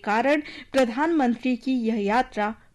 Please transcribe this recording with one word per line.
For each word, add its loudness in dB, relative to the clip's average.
कारण 2
प्रधानमंत्री 0
की -2
यह 0
यात्रा 0